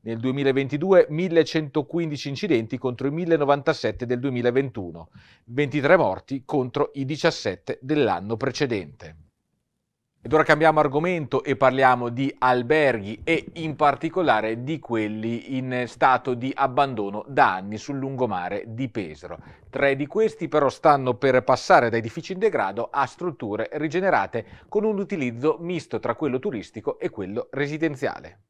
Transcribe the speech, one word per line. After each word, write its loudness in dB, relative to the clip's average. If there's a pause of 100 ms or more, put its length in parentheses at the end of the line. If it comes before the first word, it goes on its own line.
Nel -6
duemilaventidue 4
millecentoquindici 0
incidenti 0
contro -4
i 0
millenovantasette 0
del -2
duemilaventuno, -2 (340)
ventitré 2
morti 0
contro -2
i -6
diciassette -2
dell'anno 0
precedente. -4 (1080)
Ed -6
ora 6
cambiamo 6
argomento 0
e -2
parliamo 4
di -2
alberghi 2
e 0 (100)
in -6
particolare 2
di -6
quelli -4
in -4
stato 2
di -6
abbandono -2
da 2
anni -8
sul -8
lungomare -4
di -6
Pesaro. -10 (320)
Tre 2
di -4
questi -2
però 4
stanno 4
per 2
passare 6
da 0
edifici -6
in -8
degrado -2
a 0
strutture -6
rigenerate -2
con -2
un -2
utilizzo -2
misto -6
tra -2
quello -2
turistico -6
e -4
quello -8
residenziale. -4